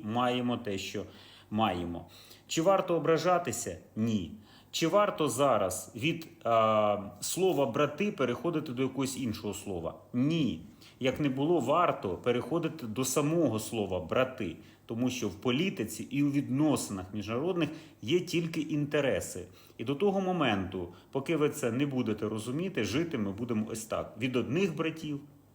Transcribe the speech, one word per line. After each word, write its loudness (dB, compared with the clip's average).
маємо 0
те, -4
що -8
маємо. 0
Чи -2
варто 4
ображатися? 2
Ні. 0
Чи 0
варто 4
зараз 2
від, -2
а, 4
слова 2
«брати» 0
переходити -2
до -2
якогось -2
іншого -4
слова? -6
Ні. 2
Як 0
не 2
було 2
варто 2
переходити -2
до -2
самого 2
слова -2
«брати», -2
тому 0
що -2
в -6
політиці 0
і -2
у 2
відносинах 0
міжнародних -2
є 2
тільки -2
інтереси. 0
І -8
до -2
того 2
моменту, 0
поки 0
ви 4
це -2
не 2
будете 0
розуміти, -2
жити -2
ми -2
будемо -2
ось -8
так. -4
Від -2
одних 0
братів -4